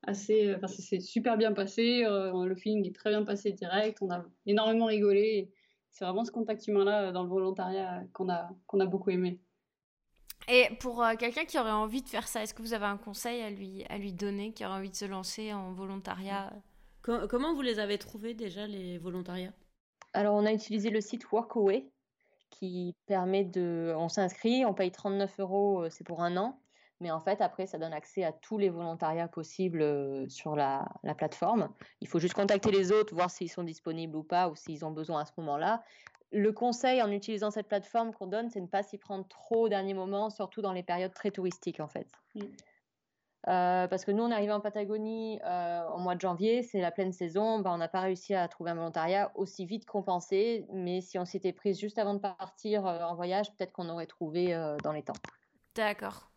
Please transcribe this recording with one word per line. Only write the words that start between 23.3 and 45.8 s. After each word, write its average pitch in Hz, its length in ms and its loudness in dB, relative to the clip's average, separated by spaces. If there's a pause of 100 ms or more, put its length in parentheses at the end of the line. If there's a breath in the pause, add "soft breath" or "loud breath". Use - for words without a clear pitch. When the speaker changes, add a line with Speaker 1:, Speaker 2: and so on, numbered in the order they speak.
Speaker 4:
de, 170 540 -2
on 170 100 0
s'inscrit, 226 560 2
on 208 80 2
paye 190 180 0
trente-neuf 196 500 -2
euros, 196 420 2
euh, 165 80 -2
c'est - 140 -18
pour 170 180 -6
un 175 140 0
an. 226 240 -2 (400 soft breath)
Mais 170 120 -6
en 160 80 -2
fait, 202 220 0
après, 190 240 0
ça 180 120 -8
donne 160 140 -4
accès 156 320 -4
à 160 80 0
tous - 260 -8
les 196 120 4
volontariats 165 580 -2
possibles, 165 540 -2
euh, 139 480 0
sur 151 260 -4
la, 139 320 0 (160)
la 151 100 -2
plateforme. 170 540 0 (320 loud breath)
Il - 80 -10
faut 170 100 0
juste 180 160 0
contacter 202 380 2
les 190 180 4
autres, 214 240 4
voir 175 160 2
s'ils 175 200 -8
sont 180 120 -8
disponibles 160 540 -6
ou 156 80 -6
pas, 175 240 2
ou 160 80 -6
s'ils 156 280 -10
ont 156 60 -4
besoin 156 300 -4
à 151 60 -2
ce - 100 -20
moment-là. 165 480 -2 (480 loud breath)
Le 208 200 4
conseil 247 500 2
en 208 100 2
utilisant 208 400 -2
cette 208 160 -6
plateforme 226 460 -2
qu'on 190 120 -10
donne, 220 240 -2
c'est 214 100 -8
de 180 40 -6
ne 180 60 -10
pas 202 120 0
s'y 202 160 -8
prendre 190 300 -10
trop 226 380 0
au - 20 2
dernier 196 260 0
moment, 196 360 -2
surtout 202 320 -8
dans 196 100 0
les 180 100 -4
périodes 185 320 -2
très - 160 -2
touristiques, 180 500 -4
en 151 80 -4
fait. - 200 -8 (260)
Speaker 1:
Mm. 208 60 -10 (1040 loud breath)
Speaker 4:
Euh, 180 400 4
parce 185 180 -2
que 208 60 -2
nous, 220 140 4
on 240 60 2
est 233 40 2
arrivé 208 180 2
en 208 80 0
Patagonie, 214 840 -4
euh, 175 360 -2 (140)